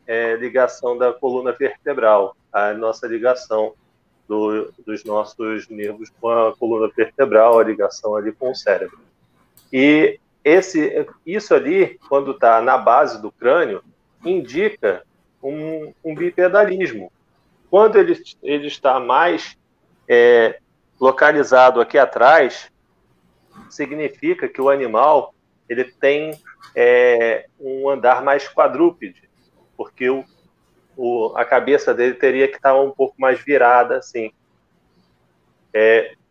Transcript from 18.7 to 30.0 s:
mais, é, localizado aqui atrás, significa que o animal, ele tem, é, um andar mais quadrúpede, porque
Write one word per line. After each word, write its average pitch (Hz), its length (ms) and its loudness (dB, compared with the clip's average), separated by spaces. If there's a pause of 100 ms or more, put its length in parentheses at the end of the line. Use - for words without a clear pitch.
mais, 147 580 -2 (500)
é, 120 520 4 (400)
localizado 131 800 4
aqui 117 180 0
atrás, 131 720 2 (1000)
significa 147 800 -6
que - 120 -10
o 135 80 2
animal, 135 640 2 (360)
ele 120 160 -4
tem, 147 520 -4 (380)
é, 120 720 2 (120)
um 135 320 -8
andar 127 340 0
mais 139 240 -2
quadrúpede, 143 800 -2 (520)
porque - 300 -10